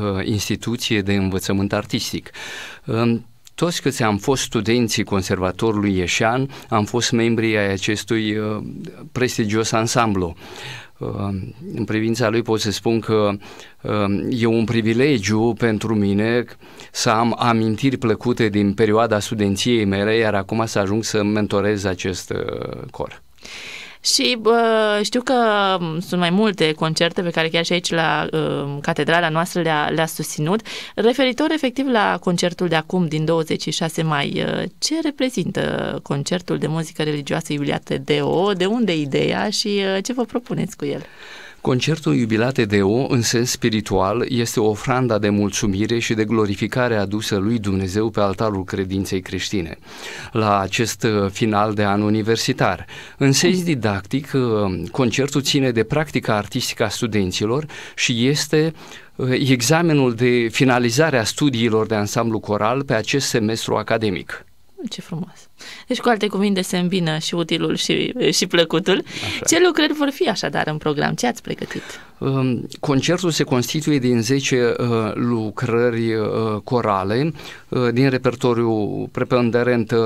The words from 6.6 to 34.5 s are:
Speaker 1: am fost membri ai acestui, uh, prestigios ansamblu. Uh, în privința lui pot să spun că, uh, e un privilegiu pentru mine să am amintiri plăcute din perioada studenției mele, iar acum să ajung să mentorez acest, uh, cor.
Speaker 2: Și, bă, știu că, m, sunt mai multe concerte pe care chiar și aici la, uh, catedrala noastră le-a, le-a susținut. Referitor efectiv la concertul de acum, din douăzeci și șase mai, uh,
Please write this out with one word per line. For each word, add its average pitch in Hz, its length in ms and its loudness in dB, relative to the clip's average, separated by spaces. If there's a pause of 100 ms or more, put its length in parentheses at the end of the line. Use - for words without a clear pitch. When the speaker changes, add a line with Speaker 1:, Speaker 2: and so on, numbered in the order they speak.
Speaker 1:
am 107 160 2
fost 120 260 -2
membri 113 460 2
ai 101 140 2
acestui, 107 640 -2
uh, 107 200 -4 (540)
prestigios 110 600 0
ansamblu. 110 640 2 (600)
Uh, 127 120 -6 (640)
în 117 100 -2
privința 110 440 0
lui 113 120 2
pot 110 180 0
să 104 120 -2
spun 113 280 0
că, 104 320 2 (500)
uh, - 100 -4 (380)
e 117 160 0
un 113 180 4
privilegiu 113 920 2
pentru 110 380 0
mine 107 480 2 (480)
să - 180 -2
am 113 300 2
amintiri 113 580 2
plăcute 117 520 2
din 101 240 2
perioada 110 460 4
studenției 104 680 0
mele, 101 300 2
iar 110 180 2
acum 101 320 -2
să 110 140 -2
ajung 101 240 0
să 107 200 0
mentorez 104 600 2
acest, 92 460 -4
uh, - 500 -6 (120)
cor. - 300 -10 (800)
Speaker 2:
Și, 247 400 2
bă, 220 640 4
știu 247 180 -2
că, 262 120 0 (460)
m, 165 200 -4
sunt 180 200 -2
mai 175 100 2
multe 185 420 2
concerte 165 500 0
pe 175 80 -2
care 160 180 0
chiar 165 180 0
și - 80 -2
aici 175 160 0
la, 156 420 0
uh, 147 500 -2
catedrala 165 480 2
noastră 165 320 0
le-a, 156 340 0
le-a 160 100 2
susținut. 160 560 -2 (340)
Referitor 254 560 2
efectiv 277 360 -2
la 196 340 2
concertul 175 460 0
de 160 80 0
acum, 165 320 0
din 156 180 -2
douăzeci 165 360 0
și 160 100 -6
șase 165 300 -4
mai, 156 460 -2
uh, 165 160 -2 (140)